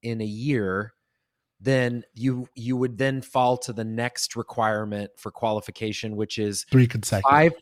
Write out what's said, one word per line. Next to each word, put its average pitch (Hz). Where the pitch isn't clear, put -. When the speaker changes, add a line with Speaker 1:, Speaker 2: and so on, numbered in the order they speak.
Speaker 1:
in 117
a 110
year, 107
then 120
you, 123
you 120
would 123
then 135
fall 127
to 127
the 110
next 113
requirement 107
for -
qualification, 107
which 107
is 104
Speaker 2:
Three 127
consecutive. 110
Speaker 1:
five, 156